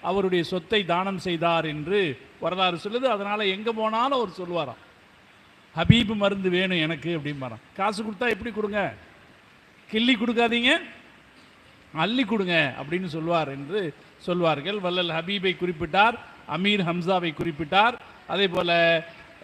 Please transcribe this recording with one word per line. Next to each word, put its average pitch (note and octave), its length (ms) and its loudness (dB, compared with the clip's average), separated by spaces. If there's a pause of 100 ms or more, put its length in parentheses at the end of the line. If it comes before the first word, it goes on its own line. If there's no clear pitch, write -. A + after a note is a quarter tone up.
அவருடைய F#3 420 2
சொத்தை F#3+ 400 -2
தானம் F3+ 340 0
செய்தார் E3 460 0
என்று D#3 560 -2 (200)
வரலாறு F3+ 360 0
சொல்லுது. A3+ 280 -4
அதனால G#3 420 0
எங்க G#3 260 -2
போனாலும் A3+ 460 0
அவர் A3 100 -2
சொல்லுவாராம், E3+ 520 -6 (960)
"ஹபீப் G#3 380 4
மருந்து G3 360 0
வேணும் F3+ 280 -2
எனக்கு" D#3+ 400 -4
அப்படிம்பாராம். C3+ 420 -10 (160)
"காசு G3+ 260 -2
கொடுத்தா A3 260 -4
எப்படி A3 220 -4
கொடுங்க, G3+ 440 -4 (960)
கிள்ளி A#3+ 260 2
கொடுக்காதீங்க, A#3+ 640 2 (1120)
அள்ளி G#3 320 0
கொடுங்க" F3+ 560 2
அப்படின்னு E3+ 260 -4
சொல்வார் D#3+ 420 0
என்று C#3+ 460 -6 (240)
சொல்வார்கள். F3 600 0
வள்ளல் F3+ 320 -2
ஹபீபை F3+ 460 -2
குறிப்பிட்டார், F3+ 580 2 (420)
அமீர் G3 280 2
ஹம்சாவை E3+ 500 0
குறிப்பிட்டார், E3+ 640 2 (280)
அதே F#3+ 220 2
போல E3+ 540 4 (420)